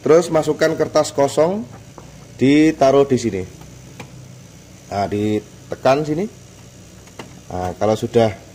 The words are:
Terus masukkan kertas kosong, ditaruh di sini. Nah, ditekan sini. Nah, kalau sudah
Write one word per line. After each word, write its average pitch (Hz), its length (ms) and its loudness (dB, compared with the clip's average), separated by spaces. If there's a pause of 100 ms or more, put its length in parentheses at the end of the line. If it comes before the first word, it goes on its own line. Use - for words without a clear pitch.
Terus 170 320 2
masukkan 156 480 0
kertas 147 320 -2
kosong, 160 560 0 (720)
ditaruh 139 640 4
di 131 160 0
sini. 95 240 -4 (1400)
Nah, 98 240 -4
ditekan 107 960 -2
sini. 151 160 -4 (1300)
Nah, 90 240 -6
kalau 107 240 -2
sudah 113 320 0 (220)